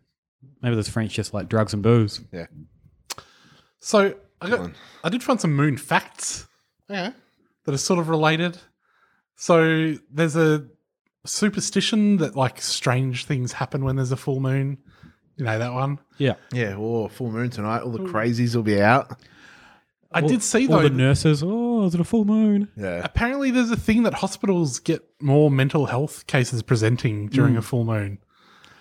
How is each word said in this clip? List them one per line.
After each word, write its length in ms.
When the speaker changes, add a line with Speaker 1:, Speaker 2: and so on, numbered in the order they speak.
Speaker 1:
Maybe 140
this 120
French 260
just 200
like 140
drugs 260
and 80
booze. 380
Speaker 2:
Yeah. 140
Speaker 3:
So 340
I 60
Speaker 2:
Good 60
Speaker 3:
got, 80
Speaker 2:
one. 140
Speaker 3:
I 40
did 140
find 180
some 140
moon 220
facts 720
Speaker 2:
Yeah. 240
Speaker 3:
that 100
are 40
sort 200
of 100
related. 500
So 600
there's 260
a 300
superstition 920
that, 180
like, 240
strange 640
things 280
happen 320
when 120
there's 160
a 40
full 240
moon. 380
You 80
know 140
that 140
one? 280
Speaker 1:
Yeah. 160
Speaker 2:
Yeah, 240
oh, 320
full 220
moon 200
tonight. 300
All 100
the 120
Speaker 3:
Ooh. 100
Speaker 2:
crazies 440
will 80
be 160
out. 400
Speaker 3:
I 120
Speaker 1:
All, 60
Speaker 3:
did 140
see, 240
Speaker 1:
all 120
Speaker 3:
though, 60
Speaker 1:
the 40
Speaker 3:
that 60
Speaker 1:
nurses, 500
"Oh, 400
is 100
it 60
a 40
full 200
moon?" 520
Speaker 2:
Yeah. 280
Speaker 3:
apparently 460
there's 200
a 60
thing 280
that 100
hospitals 680
get 240
more 300
mental 360
health 400
cases 360
presenting 680
during 260
Speaker 1:
Mm. 40
Speaker 3:
a 40
full 220
moon. 340